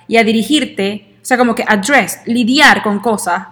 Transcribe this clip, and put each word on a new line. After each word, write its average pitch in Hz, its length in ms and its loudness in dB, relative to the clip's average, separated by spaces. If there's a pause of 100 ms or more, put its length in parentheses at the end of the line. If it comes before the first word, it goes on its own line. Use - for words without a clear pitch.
y 226 100 0
a 226 80 4
dirigirte, 220 960 -2
o - 40 -18
sea, 254 120 0
como 240 180 0
que - 100 -6
address, 208 600 0
lidiar 247 580 2
con 208 160 -2
cosas 196 520 -4